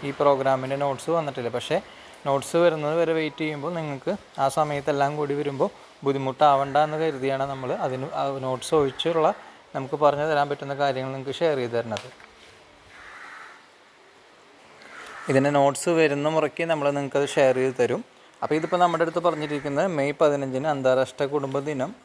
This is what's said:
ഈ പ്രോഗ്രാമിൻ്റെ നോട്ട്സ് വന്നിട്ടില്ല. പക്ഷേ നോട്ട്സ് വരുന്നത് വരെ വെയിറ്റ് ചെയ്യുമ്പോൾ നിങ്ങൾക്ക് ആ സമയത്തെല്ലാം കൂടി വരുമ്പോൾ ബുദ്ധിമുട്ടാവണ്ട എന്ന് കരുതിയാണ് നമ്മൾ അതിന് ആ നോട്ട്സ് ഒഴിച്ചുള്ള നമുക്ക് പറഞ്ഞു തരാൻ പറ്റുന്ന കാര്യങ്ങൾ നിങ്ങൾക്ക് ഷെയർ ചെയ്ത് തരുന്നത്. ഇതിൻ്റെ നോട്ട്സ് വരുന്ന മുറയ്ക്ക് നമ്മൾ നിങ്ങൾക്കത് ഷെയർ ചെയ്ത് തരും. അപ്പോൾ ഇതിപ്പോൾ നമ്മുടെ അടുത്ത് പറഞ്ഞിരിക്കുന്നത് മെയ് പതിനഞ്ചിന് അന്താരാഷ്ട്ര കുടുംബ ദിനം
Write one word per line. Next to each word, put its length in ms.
ഈ 20
പ്രോഗ്രാമിൻ്റെ 640
നോട്ട്സ് 320
വന്നിട്ടില്ല. 400
പക്ഷേ 200
നോട്ട്സ് 360
വരുന്നത് 380
വരെ 160
വെയിറ്റ് 260
ചെയ്യുമ്പോൾ 340
നിങ്ങൾക്ക് 360
ആ 40
സമയത്തെല്ലാം 640
കൂടി 220
വരുമ്പോൾ 280
ബുദ്ധിമുട്ടാവണ്ട 720
എന്ന് 160
കരുതിയാണ് 500
നമ്മൾ 180
അതിന് 220
ആ 40
നോട്ട്സ് 320
ഒഴിച്ചുള്ള 500
നമുക്ക് 280
പറഞ്ഞു 280
തരാൻ 200
പറ്റുന്ന 320
കാര്യങ്ങൾ 320
നിങ്ങൾക്ക് 260
ഷെയർ 200
ചെയ്ത് 160
തരുന്നത്. 320
ഇതിൻ്റെ 280
നോട്ട്സ് 420
വരുന്ന 360
മുറയ്ക്ക് 360
നമ്മൾ 160
നിങ്ങൾക്കത് 380
ഷെയർ 260
ചെയ്ത് 200
തരും. 220
അപ്പോൾ 180
ഇതിപ്പോൾ 240
നമ്മുടെ 220
അടുത്ത് 220
പറഞ്ഞിരിക്കുന്നത് 600
മെയ് 240
പതിനഞ്ചിന് 500
അന്താരാഷ്ട്ര 600
കുടുംബ 220
ദിനം 220